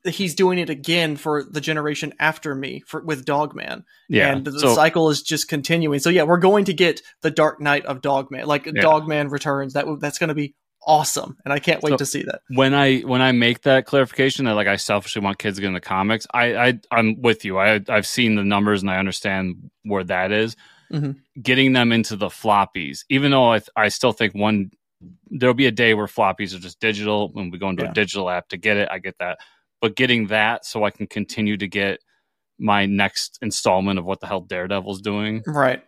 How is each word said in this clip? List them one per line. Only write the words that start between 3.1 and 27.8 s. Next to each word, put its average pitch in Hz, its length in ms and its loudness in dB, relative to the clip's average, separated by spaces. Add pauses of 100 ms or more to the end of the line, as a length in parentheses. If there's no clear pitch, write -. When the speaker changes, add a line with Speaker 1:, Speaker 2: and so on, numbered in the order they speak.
Speaker 1:
Dog 147 300 -2
Man. - 300 -12 (240)
Speaker 2:
Yeah, 180 240 2
Speaker 1:
And 139 120 -4
the 139 140 -8
Speaker 2:
so 135 160 4
Speaker 1:
cycle 160 360 4
is 143 120 -2
just - 260 -4
continuing. 151 520 -2
So 170 100 2
yeah, 175 120 4
we're 170 160 4
going 196 280 6
to 196 60 0
get 165 300 0 (180)
the 156 100 0
Dark 156 300 2
Knight 143 240 0
of 131 160 -8
Dog 135 300 -2
Man, 131 160 -10
like, 147 200 -2
Speaker 2:
Yeah. 160 140 -4
Speaker 1:
Dog 156 260 4
Man 147 220 -2
Returns. 139 460 -4
That 143 80 -2
w-, 147 180 -6
that's 147 180 -6
gonna 160 160 0
be 147 200 -4 (300)
awesome, 143 600 0
and 139 100 -4
I 147 60 -2
can't 170 200 0
wait 151 120 0
Speaker 2:
So 135 60 4
Speaker 1:
to 139 80 -2
see - 180 -6
that. - 240 -8
Speaker 2:
when 135 260 4
I, 135 280 4
when 127 200 0
I 131 80 6
make 120 320 2
that 131 240 4
clarification 135 600 0
that, 110 80 2
like, 104 120 2
I 101 80 2
selfishly 101 480 -2
want 98 160 -2
kids 101 180 -4
to 95 40 -10
get 98 80 -2
in 92 60 -4
the 87 60 -6
comics, 101 540 -2
I, 120 220 0
I, 123 240 2 (100)
I'm 110 320 0
with 117 220 2
you. 95 140 -4
I, 104 300 4
I've 107 180 0
seen 117 280 0
the 104 80 0
numbers 101 400 2
and 98 80 -6
I 92 80 -2
understand 95 720 -4 (140)
where 101 180 -2
that 92 300 -2
is. 208 240 0 (360)
Speaker 1:
Mm-hmm. 147 200 -4 (280)
Speaker 2:
Getting 131 320 4
them 120 200 4
into 113 240 0
the 98 100 -2
floppies, 92 840 -2
even 139 220 2
though 131 220 6
I 110 80 4
th-, - 160 -20
I 107 140 2
still 120 220 0
think 104 220 -2
one, 104 380 0 (580)
there'll 127 240 2
be 131 120 2
a 123 40 4
day 113 240 2
where 104 120 -2
floppies 98 460 -2
are 95 60 -14
just 87 220 -20
digital 104 560 -2
and 92 160 -8
we 90 60 -12
go 98 100 -4
into 90 160 -4